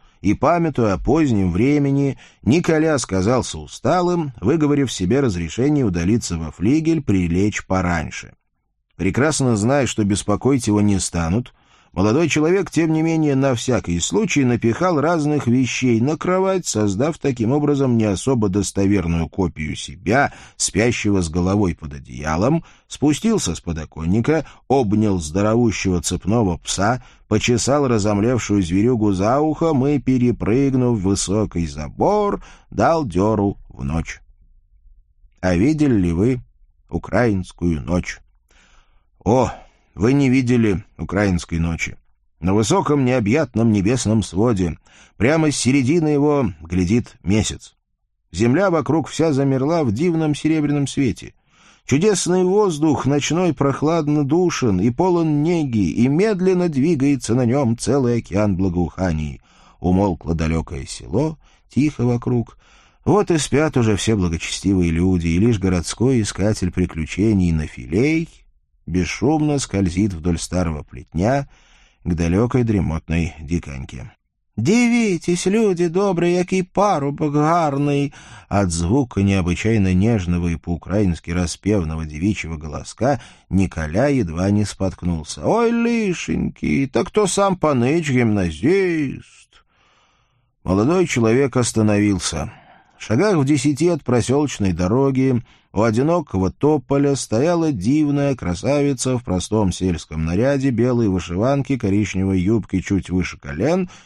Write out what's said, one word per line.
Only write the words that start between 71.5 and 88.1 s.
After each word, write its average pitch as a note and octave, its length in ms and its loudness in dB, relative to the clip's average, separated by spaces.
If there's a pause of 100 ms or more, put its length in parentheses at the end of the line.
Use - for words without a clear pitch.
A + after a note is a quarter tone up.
к F2 100 -2
далёкой F#2+ 500 0
дремотной E2 760 -2
диканьке. C#2 720 -8 (460)
«Дивитесь, G#3 880 2
люди F#3+ 420 2
добрые, F3 520 0
який F#3 240 0
парубок D#3 680 0
гарний!» D3 840 0 (360)
От G2 220 2
звука G2 520 0
необычайно G2 720 2
нежного F2+ 560 0
и E2 80 -2
по-украински F2 720 -2
распевного E2+ 760 -2
девичьего D#2+ 520 -4
голоска D#2+ 640 -6 (280)
Николя F2 580 0
едва G2 440 -2
не G#2 140 0
споткнулся. E2+ 800 -6
«Ой, A3+ 260 0
лишеньки, A3 1200 -2
так - 200 -2
то G#3+ 160 2
сам G3 280 0
паныч D3 540 0
гимназист!» B2 1500 -2 (1000)